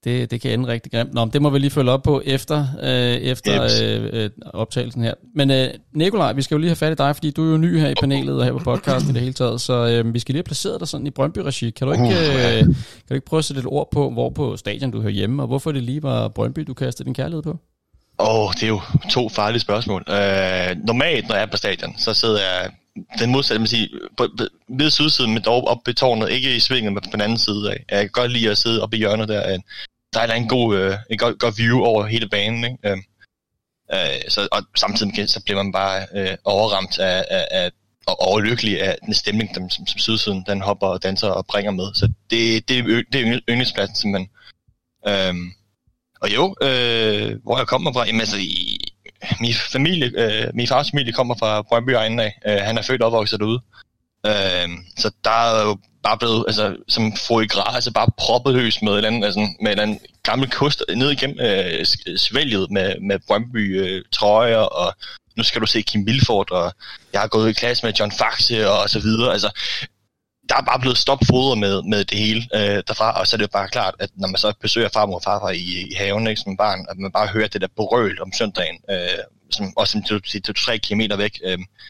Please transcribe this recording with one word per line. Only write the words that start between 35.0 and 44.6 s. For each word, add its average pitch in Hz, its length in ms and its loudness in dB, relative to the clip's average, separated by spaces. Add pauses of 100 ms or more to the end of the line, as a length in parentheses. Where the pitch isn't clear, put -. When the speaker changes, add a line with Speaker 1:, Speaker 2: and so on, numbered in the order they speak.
Speaker 2:
med, 104 100 -2
så - 160 -2
bliver 98 200 0
man 98 80 -4
bare, 95 340 -2 (100)
øh, 95 280 -2
overramt 101 560 0
af, 92 300 0
af, 92 220 0
af, 90 200 0 (360)
og 92 140 0
overlykkelig 104 600 2
af 95 240 0
den 107 80 -4
stemning, 104 420 0
dem, 92 140 -8
som, - 180 -6
som - 120 -6
sydsiden, 107 480 -2
den 98 140 -2
hopper 98 260 0
og 90 160 -2
danser 95 240 0
og 92 180 -2
bringer 104 260 0
med. 92 220 -2
Så 110 180 2 (180)
det, 113 400 2
det 127 100 2
er 123 60 -2
ø-, 113 180 2 (100)
det 135 80 2
er 117 40 2
yndlings-, 120 240 0
yndlingspladsen, 120 460 0
simpelthen. 98 340 -4 (800)